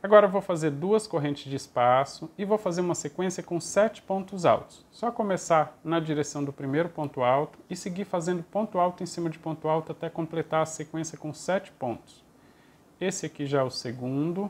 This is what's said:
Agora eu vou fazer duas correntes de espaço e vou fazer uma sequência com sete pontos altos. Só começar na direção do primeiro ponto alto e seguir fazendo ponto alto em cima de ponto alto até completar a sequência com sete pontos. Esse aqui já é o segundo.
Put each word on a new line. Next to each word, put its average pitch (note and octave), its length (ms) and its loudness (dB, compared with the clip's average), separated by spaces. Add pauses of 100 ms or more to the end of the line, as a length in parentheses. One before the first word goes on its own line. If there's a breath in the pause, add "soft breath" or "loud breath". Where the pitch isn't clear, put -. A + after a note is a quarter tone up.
Agora G#3 260 8
eu F#3+ 40 4
vou G3 100 0
fazer D#3+ 300 0
duas F#3+ 380 0
correntes C#3+ 420 -2
de C#3 60 -4
espaço C3 800 2
e G3 60 -4
vou G3+ 120 2
fazer F#3 240 -2
uma F3 140 0
sequência F3+ 480 -4
com E3+ 160 -4
sete G#3 420 0
pontos F#3+ 460 -4
altos. - 460 2
Só A#3 180 -4
começar F3+ 720 0
na E3 160 0
direção D3+ 460 -2
do C#3 80 -6
primeiro C#3+ 360 -2
ponto C#3+ 360 -4
alto C#3 340 2 (100)
e F#3 60 -6
seguir F#3 300 -6
fazendo F3 400 -2
ponto G#3 340 -2
alto F3+ 240 0
em F3+ 40 -6
cima E3+ 220 -4
de D#3+ 120 -8
ponto D#3+ 260 -6
alto D#3+ 240 0
até D#3+ 180 -8
completar D#3+ 540 -2
a D3+ 40 0
sequência D#3+ 520 -8
com D3+ 160 -8
sete G3 380 -4
pontos. - 520 -10 (760 soft breath)
Esse F#3 260 -4
aqui D3 200 -6
já C#3 120 2
é C3 60 4
o B2+ 60 -4
segundo. C#3 800 -4